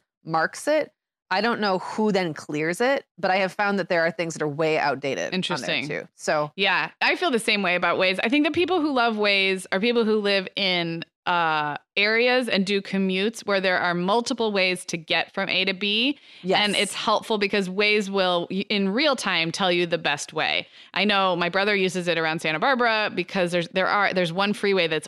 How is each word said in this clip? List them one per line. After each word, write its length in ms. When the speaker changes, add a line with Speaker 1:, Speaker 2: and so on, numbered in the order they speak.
Speaker 1:
marks 460
it, 220
I 60
don't 220
know 180
who 320
then 220
clears 480
it, 240
but 140
I 60
have 160
found 260
that 80
there 180
are 60
things 220
that 80
are 80
way 280
outdated 500
on 40
there 40
Speaker 2:
Interesting. 520
Speaker 1:
too. 280
So 420
Speaker 2:
Yeah, 340
I 140
feel 160
the 80
same 220
way 140
about 240
Waze. 220
I 60
think 180
the 60
people 300
who 100
love 240
Waze 560
are 80
people 240
who 160
live 380
in, 480
uh, 500
areas 540
and 160
do 160
commutes 640
where 160
there 160
are 160
multiple 580
ways 340
to 120
get 380
from 140
A 160
to 80
B. 440
And 300
Speaker 1:
Yes. 80
Speaker 2:
it's 140
helpful 420
because 320
Waze 400
will, 400
y-, 200
in 200
real 260
time, 360
tell 200
you 140
the 140
best 340
way. 340
I 100
know 300
my 120
brother 280
uses 320
it 100
around 240
Santa 160
Barbara 560
because 380
there's, 160
there 200
are, 280
there's 180
one 200
freeway 340
that's 200